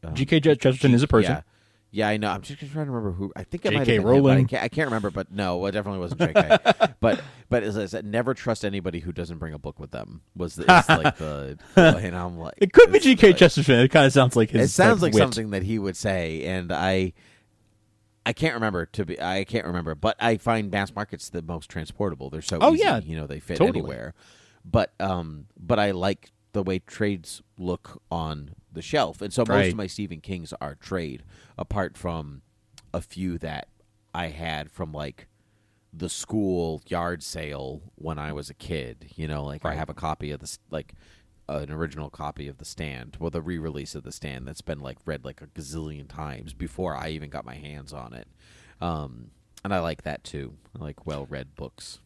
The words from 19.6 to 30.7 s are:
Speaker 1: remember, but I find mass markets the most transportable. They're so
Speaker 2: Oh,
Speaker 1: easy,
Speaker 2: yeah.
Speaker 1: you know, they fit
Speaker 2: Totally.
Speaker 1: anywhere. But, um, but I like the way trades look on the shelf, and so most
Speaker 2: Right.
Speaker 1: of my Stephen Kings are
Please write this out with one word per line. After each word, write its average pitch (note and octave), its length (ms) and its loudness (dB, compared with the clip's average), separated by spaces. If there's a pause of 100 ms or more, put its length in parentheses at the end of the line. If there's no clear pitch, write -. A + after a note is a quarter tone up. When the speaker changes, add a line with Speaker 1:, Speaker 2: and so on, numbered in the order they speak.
Speaker 1:
remember, E2 280 -4
but G2+ 240 -2
I A2+ 180 2
find A2 340 -2
mass G2 240 -2
markets G2+ 360 -10
the F2 120 -8
most E2 280 -10
transportable. D#2 580 -8
They're D#2 140 -12
so E2+ 180 -4
Speaker 2:
Oh, D4 140 6
Speaker 1:
easy, F4 80 2
Speaker 2:
yeah. E4+ 160 2
Speaker 1:
you D#2+ 180 -8
know, D#2 100 -8
they C#2+ 140 -10
fit - 180 -8
Speaker 2:
Totally. F3 200 2
Speaker 1:
anywhere. B1+ 360 -10 (500)
But, - 340 2
um, E2+ 480 -6 (100)
but G2 220 -2
I G#2 140 2
like F#2 400 -4 (200)
the G2+ 100 -2
way F#2 180 -2
trades - 640 -6 (140)
look - 540 -8
on D#2 400 -6 (220)
the - 100 -12
shelf, B2 400 -2
and G#2 100 -10
so B2 100 0
most A2+ 80 0
Speaker 2:
Right. G2+ 220 4
Speaker 1:
of A2 40 -4
my G#2 100 -6
Stephen F2 340 -10
Kings F2 400 -10
are D2 140 -8